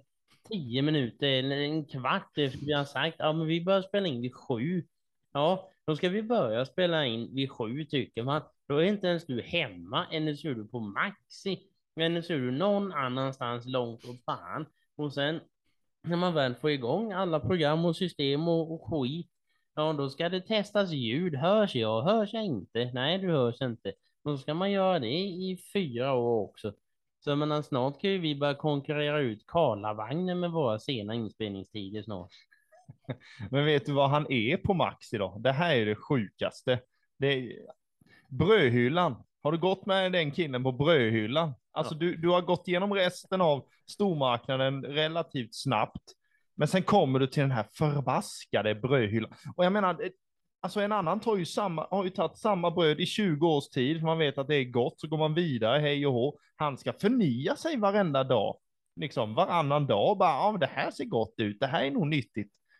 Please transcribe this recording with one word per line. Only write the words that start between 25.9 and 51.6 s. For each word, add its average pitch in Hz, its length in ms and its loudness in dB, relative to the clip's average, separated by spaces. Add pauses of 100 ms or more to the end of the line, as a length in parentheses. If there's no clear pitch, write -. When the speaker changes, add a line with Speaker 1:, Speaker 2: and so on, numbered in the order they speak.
Speaker 1:
år 120 300 2
också. 101 300 -8 (500)
Så 151 60 -2
jag 143 80 0
menar, 151 240 0
snart 139 400 -2
kan 202 80 0
ju 196 100 0
vi 151 160 -2
börja 143 200 0
konkurrera 147 640 -2
ut 113 280 -2
Karlavagnen 127 920 0
med 175 120 -2
våra 131 280 0
sena 110 340 -6
inspelningstider 104 880 -8
snart. 92 260 -10 (680)
Speaker 2:
<laughs> - 540 -14
Men 143 140 2
vet 147 200 2
du 147 60 -2
vad 139 180 4
han 143 220 0
är 127 260 2
på - 160 0
Max 127 400 -2
idag? 101 280 -4
Det 123 100 2
här 160 240 2
är 110 100 4
det 107 100 0
sjukaste. 123 840 -2 (400)
Det 135 80 0
är... 131 300 -2 (720)
Brödhyllan. 143 920 4 (200)
Har 143 80 2
du 170 60 2
gått 185 280 0
med 190 260 2
den 160 200 0
killen 131 320 -2
på 131 80 2
Brödhyllan? 127 840 2 (180)
Alltså, - 220 -2
Speaker 1:
Ja. 151 60 -8
Speaker 2:
du, 170 160 0
du 160 140 0
har 175 120 4
gått 175 260 -2
igenom 185 260 0
resten 185 480 0
av 147 240 4 (220)
stormarknaden 135 960 0
relativt 151 720 -2
snabbt. - 460 -2 (540)
Men 147 120 0
sen 190 160 2
kommer 147 360 4
du 131 80 4
till 147 140 0
den 135 100 2
här 110 220 0
förbaskade 131 1040 0
Brödhyllan. 110 580 0 (220)
Och 180 100 2
jag 185 80 4
menar, 190 200 2
det, 170 180 -8 (500)
alltså, 185 200 -4
en 208 100 0
annan 196 280 0
tar 214 180 0
ju 175 80 -2
samma, 180 460 -4